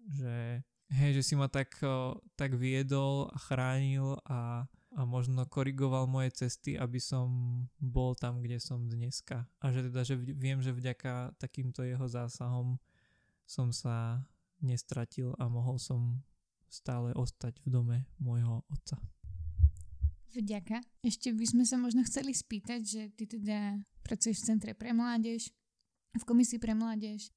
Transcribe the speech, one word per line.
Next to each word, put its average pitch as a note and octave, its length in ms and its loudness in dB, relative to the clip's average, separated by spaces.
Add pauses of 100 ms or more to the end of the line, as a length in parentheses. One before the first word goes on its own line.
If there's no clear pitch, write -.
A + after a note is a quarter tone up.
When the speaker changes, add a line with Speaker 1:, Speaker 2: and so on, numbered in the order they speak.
Speaker 1:
Že, A#2+ 560 -4 (320)
hej, C#3+ 160 6
že C3+ 100 2
si - 140 -2
ma C#3 80 2
tak, C3+ 400 -2
o, C3 320 0 (160)
tak C3+ 240 -2
viedol C3+ 720 2
a C#3+ 80 -8
chránil C3+ 880 0
a, A#2+ 400 -4 (320)
a C#3 80 0
možno B2+ 400 0
korigoval C3+ 640 0
moje C3 240 2
cesty, C3 400 -4
aby B2 240 -2
som B2 320 0 (480)
bol B2+ 400 2
tam, B2 240 -2
kde A#2+ 160 -2
som A#2+ 320 -4
dneska. A#2+ 560 -4 (160)
A C3+ 80 2
že B2+ 240 0
teda, B2+ 80 0
že C3 160 0
v-, B2 160 -4
viem, C3+ 240 0
že B2+ 160 0
vďaka B2 640 -4
takýmto B2+ 480 -4
jeho B2+ 240 -2
zásahom B2 720 -2 (640)
som B2 240 0
sa A#2 560 -2 (320)
nestratil B2 800 -2
a B2 80 -2
mohol A#2+ 320 0
som A#2+ 480 0 (400)
stále A#2+ 480 -4
ostať B2 480 -4
v - 80 -4
dome A#2+ 280 2 (200)
môjho A#2+ 560 0
otca. - 240 -6 (1300)
Speaker 2:
Vďaka. G#3+ 480 -2 (240)
Ešte A#3 320 2
by A3+ 100 2
sme A#3+ 220 6
sa C4 80 2
možno B3 320 4
chceli C#4 240 -2
spýtať, A#3 500 -4
že G#3+ 200 -4 (120)
ty G#3+ 140 -8
teda G#3 560 -2 (160)
pracuješ G#3+ 400 0
v - 80 -4
Centre A3 240 4
pre A3+ 240 -2
mládež, A#3 560 0 (600)
v A#3 120 -2
Komisii A#3 360 6
pre A3+ 120 0
mládež G#3+ 640 -2